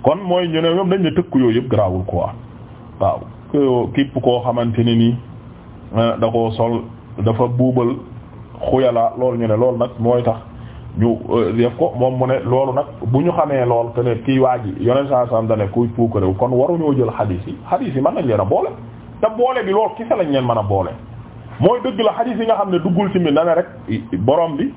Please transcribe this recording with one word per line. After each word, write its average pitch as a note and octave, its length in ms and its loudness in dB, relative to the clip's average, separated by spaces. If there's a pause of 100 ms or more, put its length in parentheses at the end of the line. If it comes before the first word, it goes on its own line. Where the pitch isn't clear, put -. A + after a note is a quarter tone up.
Kon D3 140 4 (100)
mooy F3+ 220 2
ñu D#3+ 120 0
ne E3 140 2
ñoom F#3+ 140 0
dañ G3 140 2
ne D#3 80 2
tëkku B2+ 280 0
yooyu A#2 220 4
yëpp C3 100 -6
garaawul F#2 340 2
quoi E2+ 240 -2 (720)
waaw. E2 200 2 (320)
Ko B2+ 440 2
képp C3+ 260 0
koo B2 220 2
xamante A#2+ 400 0
ne A#2 120 4
nii, A#2 200 4 (800)
euh, A#2 240 2
da A2+ 120 2
koo A2+ 200 2
sol A#2 300 0 (420)
dafa A2+ 240 2
buubal B2+ 480 2 (760)
xuyala A#2+ 480 4
loolu B2 200 0
ñu A#2 100 -2
ne G#2+ 80 2
loolu B2 220 2
nag B2 120 0 (100)
mooy A#2+ 240 2
tax A2 160 0 (600)
ñu, A2+ 180 4 (140)
euh, A2 260 2
def A#2+ 200 2
ko D#3+ 200 2
moom B2+ 220 2
mu B2+ 80 2
ne C3 180 2
loolu C3 280 2
nag C#3 120 0 (220)
bu B2+ 160 2
ñu F3 80 2
xamee D3 340 2
lool A#2 300 2
que A#2+ 60 -2
ne A#2+ 140 2 (100)
kii C3+ 140 2
waa B2+ 200 4
ji G2+ 200 -6
yoneen C3+ 300 2
saa B2 180 2
saam A2+ 200 0
da A2 80 2
ne G#2+ 120 0
kuy A#2+ 200 0
puukarew A2+ 500 0
kon A#2+ 140 2
waruñoo D3+ 440 2
jël A#2+ 220 2
xadiis F#2+ 300 -2
yi - 80 -10 (140)
xadiis F#3 260 -2
yi C3+ 60 0
mën D3+ 120 2
nañ F#3 140 -2
leen G#2 120 2
a F#2+ 60 2
boole E3+ 240 0 (500)
te G#3+ 160 2
boole A#3+ 300 2
bi F#3+ 60 -2
lool G3+ 260 2
kese A3+ 180 -4
lañ F3+ 160 -2
leen C3+ 140 0
mën A#2 120 2
a G#2+ 40 0
boole G2 300 0 (680)
mooy G#3+ 240 4
dëgg A#3 160 -4
la G#3+ 140 2
xadiis A#3 260 -2
yi A3+ 60 0
nga A3 120 4
xam G3 120 -2
ne F3+ 100 0
duggul F3 320 0
ci F#3 80 -8
mbir E3 140 2
na D#3 100 4
ne E3+ 120 2
rek F3 120 0 (520)
borom D3+ 360 2
bi F#3+ 220 -2